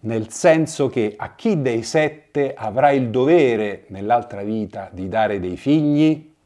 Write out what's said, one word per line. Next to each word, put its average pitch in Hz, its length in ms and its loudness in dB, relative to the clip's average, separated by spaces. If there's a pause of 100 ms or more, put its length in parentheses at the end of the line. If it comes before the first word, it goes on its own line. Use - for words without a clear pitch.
Nel 113 300 -6
senso 160 580 2
che 107 280 -2
a - 180 -12
chi 208 260 -2
dei 120 220 -2
sette 151 720 -2
avrà 120 380 2
il 127 180 0
dovere 123 760 2
nell'altra 101 540 -4
vita 104 500 -8
di 92 160 -10
dare 104 320 -2
dei 90 160 -6
figli? 151 760 0 (120)